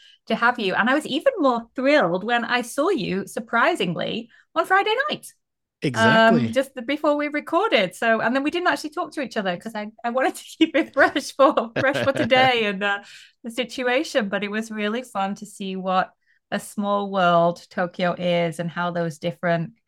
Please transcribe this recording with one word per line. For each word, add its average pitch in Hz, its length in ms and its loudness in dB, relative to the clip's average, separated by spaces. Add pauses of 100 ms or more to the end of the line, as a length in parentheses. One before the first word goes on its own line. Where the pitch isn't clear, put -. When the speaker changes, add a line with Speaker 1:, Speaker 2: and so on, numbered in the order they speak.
(260)
Speaker 1:
to 226 80 -4
have 233 240 0
you. 190 160 -2
And 202 140 2
I 262 60 4
was 302 120 0
even 330 320 2
more 240 360 0
thrilled 220 500 2
when 240 200 -2
I 247 180 -2
saw 285 280 -2
you, 190 360 -2
surprisingly, 233 1040 -2 (240)
on 339 120 0
Friday 392 280 2 (160)
night. - 160 -8 (560)
Speaker 2:
Exactly. 220 640 6
Speaker 1:
Um, 226 60 -4
just 262 220 0
the, 247 80 -10
before 294 340 0
we 294 100 0
recorded. 294 720 0
So, 226 240 2
and 233 140 0
then 277 100 0
we 302 80 -2
didn't 349 160 -2
actually 294 220 -2
talk 330 220 -6
to 311 80 -6
each 240 160 -8
other 190 200 -2
'cause 226 180 -12
I, 214 140 -8 (160)
I 240 60 -4
wanted 262 260 0
to - 80 -16
<laughs> - 140 -12
keep 320 180 2
it 285 180 0
fresh 285 380 2
for, 262 460 2
fresh 269 260 0
for 269 80 2
today 254 520 2
Speaker 2:
<laughs> - 20 0
Speaker 1:
and, 202 160 -4
uh, 202 180 -2 (420)
the 233 80 -12
situation. 247 800 -2
But 202 160 -4
it 202 60 -6
was 220 200 -6
really 214 320 -4
fun 196 340 -6
to 202 100 -14
see 190 280 -10
what 185 380 -2 (400)
a 202 80 -4
small 202 500 -4
world 175 580 2
Tokyo 175 480 -4
is 170 440 -2
and 170 100 -6
how 175 220 -4
those 170 260 -4
different 170 540 -2 (160)